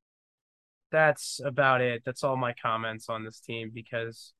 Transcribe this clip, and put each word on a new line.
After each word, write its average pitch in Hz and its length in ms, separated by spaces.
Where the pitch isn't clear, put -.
that's 156 540
about 135 380
it. 120 220
That's 131 200
all 131 120
my 123 180
comments 113 540
on 113 140
this 110 160
team 113 340
because 113 680